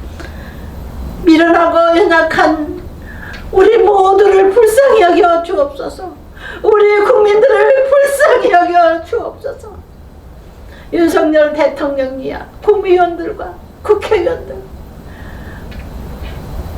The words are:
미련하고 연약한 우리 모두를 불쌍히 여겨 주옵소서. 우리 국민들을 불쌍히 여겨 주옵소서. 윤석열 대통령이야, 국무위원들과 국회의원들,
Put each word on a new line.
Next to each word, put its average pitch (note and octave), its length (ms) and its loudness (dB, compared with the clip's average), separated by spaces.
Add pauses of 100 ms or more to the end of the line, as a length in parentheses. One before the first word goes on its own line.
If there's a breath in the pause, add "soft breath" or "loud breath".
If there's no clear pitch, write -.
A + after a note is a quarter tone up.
(1200 loud breath)
미련하고 E4+ 760 2
연약한 D#4+ 840 0 (680 loud breath)
우리 G#4 280 4
모두를 G4 720 4
불쌍히 A4+ 500 4
여겨 E4+ 420 4
주옵소서. E4+ 720 -6 (500 loud breath)
우리 G#4 400 4
국민들을 A4 840 4
불쌍히 C#5 600 2
여겨 F4 540 2
주옵소서. - 720 -10 (1120 loud breath)
윤석열 D#4 600 2
대통령이야, C#4 920 -4 (160)
국무위원들과 F4+ 880 0 (300)
국회의원들, - 720 -4 (2250 loud breath)